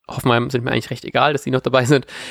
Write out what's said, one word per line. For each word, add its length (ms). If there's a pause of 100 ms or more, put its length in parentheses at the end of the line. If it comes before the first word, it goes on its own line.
Hoffenheim 420
sind 160
mir 60
eigentlich 200
recht 140
egal, 280
dass 100
die 80
noch 100
dabei 260
sind. 200 (240)